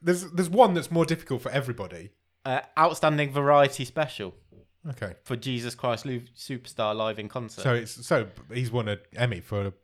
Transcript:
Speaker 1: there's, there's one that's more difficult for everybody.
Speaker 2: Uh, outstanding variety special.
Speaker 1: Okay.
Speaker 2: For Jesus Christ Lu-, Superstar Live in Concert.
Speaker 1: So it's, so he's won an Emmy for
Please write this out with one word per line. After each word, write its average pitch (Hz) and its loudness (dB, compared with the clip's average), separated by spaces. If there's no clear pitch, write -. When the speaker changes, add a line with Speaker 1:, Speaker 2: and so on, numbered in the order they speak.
Speaker 1:
there's, 180 0
there's 175 0
one 202 6
that's 165 -2
more 165 4
difficult 156 -4
for 127 -6
everybody. 107 -4
Speaker 2:
Uh, 135 -2
outstanding 156 4
variety 139 6
special. 127 -6
Speaker 1:
Okay. 110 -8
Speaker 2:
For 123 -6
Jesus 120 -6
Christ 120 -2
Lu-, 123 -6
Superstar 117 -4
Live 110 -2
in 104 -8
Concert. 120 -10
Speaker 1:
So 127 2
it's, 120 -4
so 123 2
he's 123 -2
won 113 -2
an 101 -2
Emmy 117 -2
for 98 -4